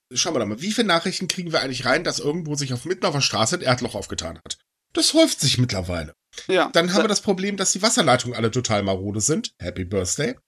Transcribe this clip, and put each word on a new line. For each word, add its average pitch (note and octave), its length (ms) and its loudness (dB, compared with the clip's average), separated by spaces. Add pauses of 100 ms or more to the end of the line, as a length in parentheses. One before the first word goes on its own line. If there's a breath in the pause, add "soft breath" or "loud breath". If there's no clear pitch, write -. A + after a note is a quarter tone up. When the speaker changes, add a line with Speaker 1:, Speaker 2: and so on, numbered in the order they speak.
(140)
Speaker 1:
schauen D#3 220 0
wir C3 40 2
doch G#2 80 0
mal, G#2+ 140 -4
wie G#3 120 -4
viele A#3 140 2
Nachrichten F3 420 0
kriegen E3+ 240 -4
wir D3 80 2
eigentlich B2 240 -4
rein, C3+ 180 2
dass - 160 -4
irgendwo D3+ 360 -2
sich C#3 180 -4
auf, A#2+ 100 -4
mitten F#3 220 -2
auf F3 80 2
der C#3+ 80 0
Straße - 340 2
ein F3 60 -4
Erdloch B2 340 0
aufgetan F2+ 480 -8
hat? - 140 -12 (340)
Das - 220 2
häuft D#4+ 260 6
sich B2+ 180 2
mittlerweile. F2+ 560 -2 (360 loud breath)
Speaker 2:
Ja. F#3 240 4
Speaker 1:
Dann F3 160 4
haben F#3+ 80 2
Speaker 2:
Da A3+ 80 6
Speaker 1:
wir - 40 2
das G3+ 120 0
Problem, G3+ 340 0
dass F#3+ 160 0
die F#3 100 -4
Wasserleitungen B2+ 540 2
alle A2 160 0
total A2 320 0
marode G2 380 -2
sind. D#3+ 400 -2
Happy F#2 240 -6
Birthday. C#3+ 500 -2 (120)